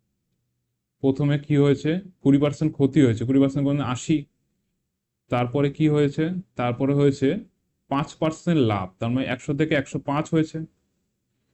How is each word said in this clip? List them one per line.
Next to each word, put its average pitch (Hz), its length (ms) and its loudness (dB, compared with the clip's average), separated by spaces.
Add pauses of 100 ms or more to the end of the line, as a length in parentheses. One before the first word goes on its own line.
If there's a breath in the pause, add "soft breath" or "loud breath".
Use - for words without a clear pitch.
(1040)
প্রথমে 143 360 0
কি 147 180 -4
হয়েছে? 139 340 2 (320)
কুড়ি 139 160 4
পার্সেন্ট 147 380 -2
ক্ষতি 139 280 2
হয়েছে, 113 200 2
কুড়ি 135 180 2
পার্সেন্ট 139 240 0
মানে 143 180 -2 (100)
আশি, 151 240 -2 (1120)
তারপরে 123 460 0
কি 156 120 2
হয়েছে? 147 360 0 (360)
তারপরে 123 400 -2
হয়েছে 135 280 2 (640)
পাঁচ 139 180 -2 (120)
পার্সেন্ট 156 400 0 (100)
লাভ, 95 160 -2 (120)
তার 117 140 -4
মানে 127 120 -2 (100)
একশো - 240 -6
থেকে 156 160 -2
একশো 139 240 -4 (100)
পাঁচ 143 160 -2 (100)
হয়েছে। 160 240 -2 (960)